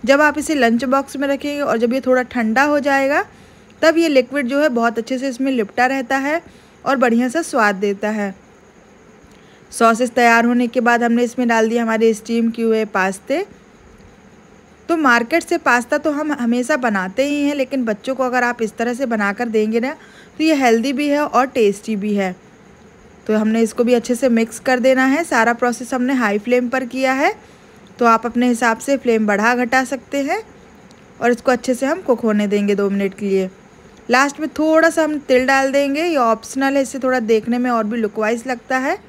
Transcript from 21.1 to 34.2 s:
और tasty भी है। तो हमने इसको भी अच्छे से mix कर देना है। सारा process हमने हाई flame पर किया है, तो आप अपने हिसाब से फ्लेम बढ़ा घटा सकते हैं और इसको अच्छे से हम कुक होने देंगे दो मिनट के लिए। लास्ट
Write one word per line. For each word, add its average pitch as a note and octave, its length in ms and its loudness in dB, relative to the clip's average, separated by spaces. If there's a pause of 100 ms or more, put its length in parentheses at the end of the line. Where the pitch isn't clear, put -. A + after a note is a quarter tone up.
और C4+ 280 0
tasty A3 480 0
भी G#3 180 -4
है। F#3+ 200 -2 (920)
तो G#3+ 100 0
हमने A3 260 0
इसको A3+ 220 0
भी B3 100 4
अच्छे A#3+ 200 0
से B3+ 160 0
mix A3+ 300 0
कर B3+ 200 0
देना C4 260 4
है। D4 180 0
सारा A#3+ 300 2
process A#3+ 400 -4
हमने B3+ 200 0
हाई G#3+ 240 0
flame B3 300 0
पर C4 180 -2
किया C4 280 -2
है, D#4+ 200 0 (640)
तो B3 80 0
आप A3+ 200 4
अपने A#3+ 220 0
हिसाब A3+ 300 0
से C#4 180 0
फ्लेम A3+ 300 0
बढ़ा G#3 300 2
घटा B3 280 0
सकते C#4 380 -6
हैं F4+ 200 -4 (800)
और A#3 100 2
इसको B3 220 0
अच्छे B3 220 0
से C4 120 -4
हम E4 160 -2
कुक A#3+ 180 0
होने G#3 260 0
देंगे G3+ 280 0
दो G3+ 160 0
मिनट G3 240 -2
के G#3 120 -8
लिए। F#3+ 240 0 (580)
लास्ट C#4 320 0